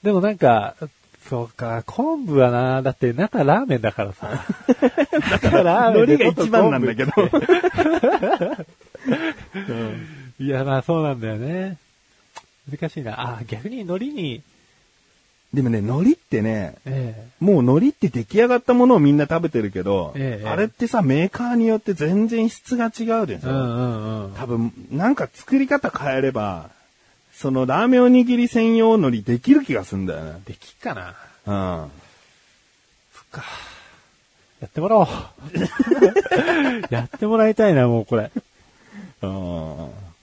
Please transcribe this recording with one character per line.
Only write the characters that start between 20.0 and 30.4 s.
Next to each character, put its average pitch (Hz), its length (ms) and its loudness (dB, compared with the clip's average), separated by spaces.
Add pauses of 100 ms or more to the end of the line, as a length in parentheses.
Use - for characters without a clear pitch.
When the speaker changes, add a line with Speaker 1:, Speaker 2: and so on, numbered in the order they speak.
Speaker 1:
え 127 260 -6
え。 107 60 -8
Speaker 2:
あ 151 80 -4
れ 208 100 0
っ - 20 -8
て - 180 -6
さ、 226 160 0
メ 143 220 2
ー 196 40 -2
カ 240 220 -6
ー 240 60 -2
に 226 100 4
よ 220 100 2
っ 214 40 -2
て 202 120 -4
全 185 360 0
然 226 200 0
質 - 280 -6
が 233 100 -2
違 226 360 -2
う 185 40 -2
で 151 140 -8
し 143 60 -10
ょ。 131 40 -4
Speaker 1:
う - 20 -2
ん 135 40 -2
う - 20 0
ん 117 680 -4
う - 20 -12
ん。 98 60 -14
Speaker 2:
多 131 120 -10
分、 117 260 -2 (200)
な 170 160 0
ん 277 60 2
か 165 160 -6
作 - 280 -2
り 277 80 2
方 285 240 -2
変 135 260 -4
え 135 60 0
れ 135 80 2
ば、 101 400 -6 (640)
そ - 180 -6
の 131 140 0
ラ 147 200 0
ー - 40 2
メ 254 100 6
ン 247 60 6
お 247 40 6
に 247 160 8
ぎ 247 120 0
り 240 120 2
専 226 280 2
用 226 180 4
海 202 100 2
苔 120 180 0
で 120 180 0
き 269 140 4
る 285 100 4
気 156 80 -6
が 101 120 -4
す - 120 -8
ん 95 80 -4
だ 85 100 -4
よ 78 100 -10
ね。 80 200 -14